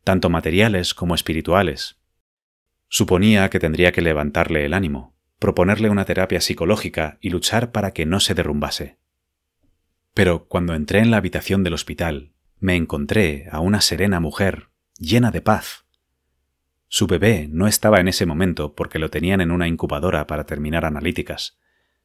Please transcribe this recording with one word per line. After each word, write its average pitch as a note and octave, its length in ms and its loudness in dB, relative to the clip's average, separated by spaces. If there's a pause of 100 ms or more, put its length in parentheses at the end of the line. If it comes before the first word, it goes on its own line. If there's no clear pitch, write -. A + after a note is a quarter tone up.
tanto F#2 260 2
materiales F2+ 640 2
como F2 200 -2
espirituales. D#2+ 840 -2 (880)
Suponía G2 640 4
que F2+ 100 0
tendría E2+ 320 2
que - 80 0
levantarle D#2 640 0
el D2 80 -2
ánimo, D2 420 -4 (240)
proponerle G2+ 520 2
una G2+ 140 2
terapia F2+ 360 -2
psicológica E2 800 -2
y F#2+ 100 -6
luchar A2+ 400 -2
para G2 220 -2
que D#2+ 140 -4
no D#2+ 120 0
se - 160 0
derrumbase. D2 640 -4 (1160)
Pero F2+ 340 2
cuando F2 260 -2
entré D#2 240 0
en A#2 140 6
la G#2+ 60 4
habitación F#2 440 -2
del E2+ 120 0
hospital, D2+ 580 -6 (260)
me F#2 160 0
encontré D#2 800 0
a D#2 80 -4
una G2+ 200 0
serena F#2 380 0
mujer, E2+ 520 -2 (280)
llena A2+ 320 2
de E2+ 100 -4
paz. - 440 -2 (1040)
Su - 180 -2
bebé F2 460 2
no F#2 160 2
estaba G#2+ 320 4
en F#2 80 4
ese F#2+ 180 0
momento D#2+ 480 -2
porque - 240 -6
lo D#2 120 -4
tenían F2+ 300 0
en E2+ 120 0
una F2 160 0
incubadora D#2+ 580 -2
para D2+ 200 -6
terminar D2+ 380 -4
analíticas, D#2 760 -6 (460)